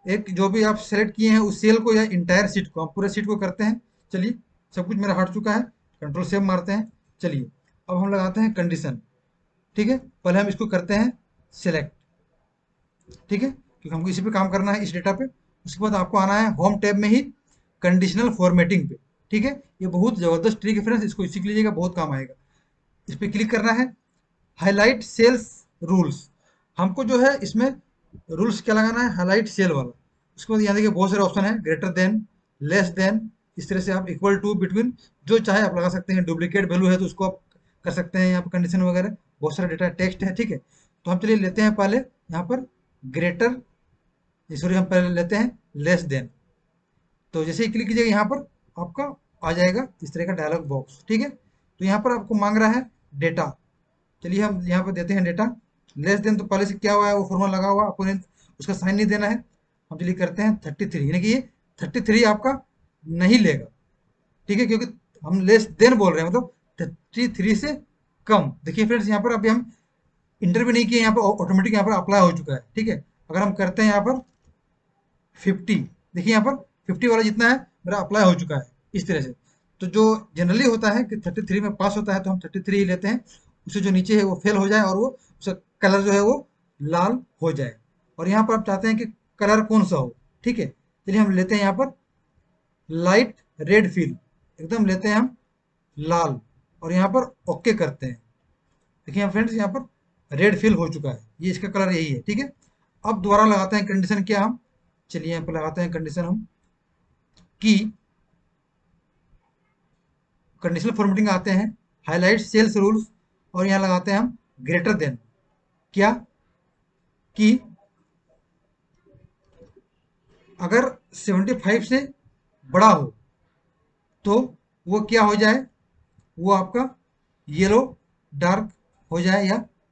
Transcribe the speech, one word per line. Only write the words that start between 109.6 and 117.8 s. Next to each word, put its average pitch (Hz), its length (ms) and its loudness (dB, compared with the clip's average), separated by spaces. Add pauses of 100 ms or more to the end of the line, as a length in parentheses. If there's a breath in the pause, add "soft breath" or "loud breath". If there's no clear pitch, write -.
conditional 175 320 -2
formatting 208 360 2
आते 190 220 -2
हैं, 208 260 0 (300)
हाईलाइट 180 340 2
sales 214 360 2
rules 214 300 2 (460)
और 185 140 0
यहाँ 196 140 2
लगाते 185 300 0
हैं 196 80 2
हम 247 180 -2 (240)
greater 175 340 0
than, 135 200 -4 (800)
क्या 202 180 4 (1300)
कि 214 140 6 (3000)